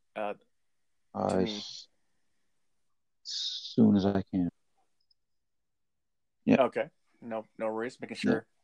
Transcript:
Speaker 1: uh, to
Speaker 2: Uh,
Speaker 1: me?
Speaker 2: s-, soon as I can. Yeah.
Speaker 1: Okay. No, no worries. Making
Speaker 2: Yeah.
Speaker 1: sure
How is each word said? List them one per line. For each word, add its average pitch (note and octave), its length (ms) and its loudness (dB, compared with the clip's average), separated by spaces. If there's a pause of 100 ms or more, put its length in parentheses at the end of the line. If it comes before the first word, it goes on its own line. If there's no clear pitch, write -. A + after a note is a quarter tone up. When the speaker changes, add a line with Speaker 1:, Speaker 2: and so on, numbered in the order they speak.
(140)
Speaker 1:
uh, G#2 200 -4
to - 40 -20 (760)
Speaker 2:
Uh, G2 240 0
Speaker 1:
me? G#2 180 0
Speaker 2:
s-, - 320 -14 (1300)
soon - 720 2
as F#2+ 80 2
I G2 260 2
can. F2+ 200 0 (1900)
Yeah. - 200 6
Speaker 1:
Okay. A#2 260 -2 (320)
No, A2+ 240 -8 (100)
no A2 160 -4
worries. A2+ 260 -6
Making A2+ 260 -12
Speaker 2:
Yeah. - 60 4
Speaker 1:
sure A2+ 160 0 (180)